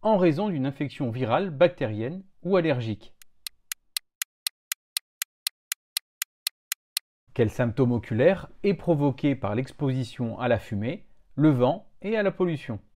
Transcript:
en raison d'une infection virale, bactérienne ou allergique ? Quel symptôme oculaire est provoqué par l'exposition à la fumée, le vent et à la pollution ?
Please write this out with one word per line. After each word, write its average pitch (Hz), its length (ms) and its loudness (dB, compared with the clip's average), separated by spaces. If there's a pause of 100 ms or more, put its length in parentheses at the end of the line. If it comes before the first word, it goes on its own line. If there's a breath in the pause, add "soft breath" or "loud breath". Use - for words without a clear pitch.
en 214 160 4
raison 180 320 4
d'une 139 160 -2
infection 139 460 -4
virale, 127 380 0
bactérienne 139 760 0 (200)
ou 185 140 2
allergique ? 123 580 -2 (4000)
Quel 110 160 2
symptôme 120 440 0
oculaire 123 560 2 (140)
est 202 100 4
provoqué 147 600 0
par 104 220 -4
l'exposition 127 840 -4
à 123 100 -2
la 110 100 2
fumée, 110 480 -6 (280)
le 151 160 6
vent 127 360 2 (140)
et 220 160 -2
à 214 40 0
la 196 100 2
pollution ? 156 500 -2 (160)